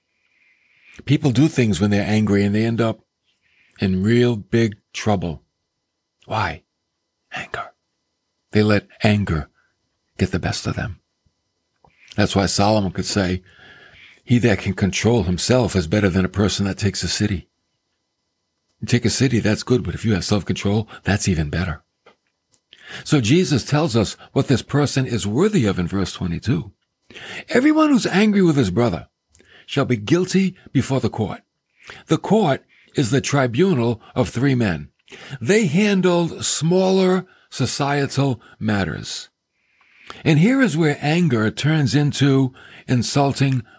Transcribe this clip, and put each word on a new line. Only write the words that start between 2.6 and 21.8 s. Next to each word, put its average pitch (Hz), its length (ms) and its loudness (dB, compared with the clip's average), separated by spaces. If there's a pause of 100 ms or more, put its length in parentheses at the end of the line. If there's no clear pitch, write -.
end 117 160 -2
up 113 200 -2 (800)
in 95 240 0
real 120 340 2
big 113 400 -2 (160)
trouble. 87 500 -4 (840)
Why? 107 360 -6 (720)
Anger. - 400 -12 (800)
They 107 100 2
let 104 240 0 (160)
anger 101 460 0 (720)
get 92 120 -2
the 92 80 -2
best - 280 -6
of - 100 -6
them. - 240 -8 (1160)
That's 104 180 0
why 98 120 2
Solomon 101 460 0
could 92 140 -6
say, 92 360 -2 (840)
"He 123 140 2
that 107 200 2
can 95 160 -4
control 101 500 2
himself 95 520 0
is 87 100 0
better 104 220 0
than 90 160 0
a 90 60 -4
person 98 360 -2
that 95 120 -6
takes 98 240 -2
a 87 60 -2
city." 98 400 -2 (1300)
You 107 60 -10
take 117 180 0
a 104 60 0
city, 123 300 0
that's 104 220 0
good, 127 200 0
but 90 120 -6
if - 100 -8
you 110 100 0
have 87 100 -2
self-control, 104 640 -2 (160)
that's 98 240 -2
even 78 220 0
better. 85 320 -4 (1200)